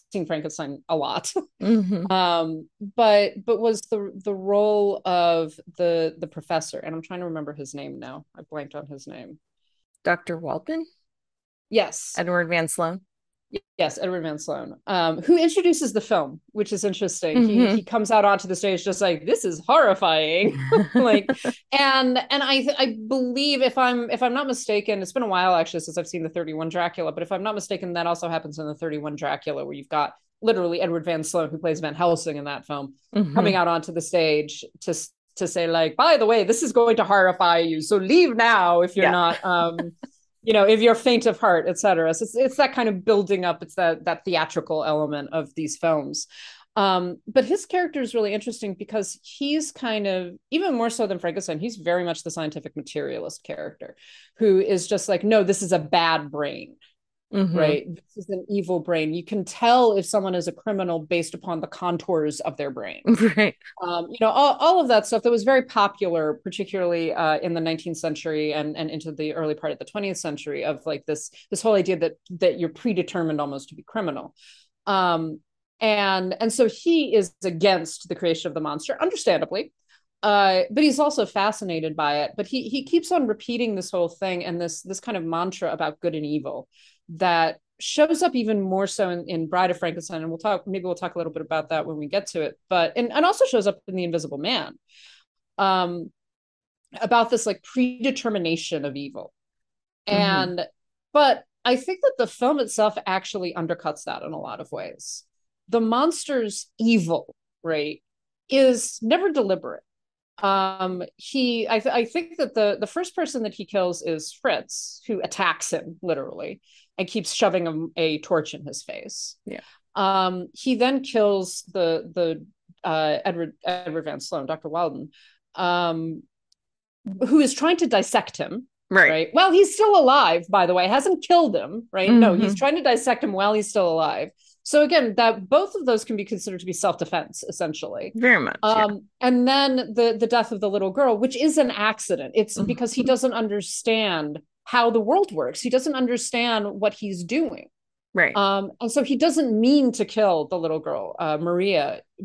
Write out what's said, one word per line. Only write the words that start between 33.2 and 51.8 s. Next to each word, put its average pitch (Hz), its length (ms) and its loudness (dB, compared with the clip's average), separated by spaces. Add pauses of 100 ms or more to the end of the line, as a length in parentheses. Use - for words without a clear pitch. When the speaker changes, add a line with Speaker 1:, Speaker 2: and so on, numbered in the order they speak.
Speaker 1:
coming 190 220 4
out 175 140 2
onto 165 240 -2
the 165 80 -4
stage 156 640 0 (160)
to 180 100 -4
s-, - 180 -8 (280)
to 185 100 -2
say, 170 200 -2
like, 160 280 0
By 302 220 6
the 226 80 2
way, 220 180 4
this 226 200 2
is 247 100 -4
going 233 240 6
to 214 80 2
horrify 185 540 4
you, 160 220 0
so 208 140 2
leave 247 400 4
now 196 460 6
if 180 160 0
you're 190 80 4
Speaker 2:
Yeah. 156 60 4
Speaker 1:
not, 170 340 2
um, 170 320 0
Speaker 2:
<laughs> - 400 -12 (320)
Speaker 1:
you 220 60 4
know, 208 100 6
if 214 160 6
you're 226 160 6
faint 233 300 2
of 214 160 2
heart, 180 260 4
et 180 100 -2
cetera. 165 360 2
So 190 100 -6
it's, 214 100 -8
it's 262 220 0
that 269 160 2
kind 240 160 0
of 190 160 -2
building 196 400 2
up, 170 180 -2
it's 170 140 -16
that, 165 300 0
that 165 180 -4
theatrical 156 600 -2
element 147 480 -2
of 156 220 -6
these 156 200 -6
films. 147 520 -2 (500)
Um, 180 400 0 (100)
but 247 160 2
his 381 220 -2
character 339 360 -2
is 233 140 -6
really 208 180 0
interesting 208 400 -8
because - 480 -6
he's 294 520 -4
kind 214 340 -4
of, 185 300 -4 (120)
even 339 240 0
more 233 160 0
so 226 160 -2
than 185 140 -4
Frankenstein, 170 400 -6
he's 220 160 -8
very 175 300 -2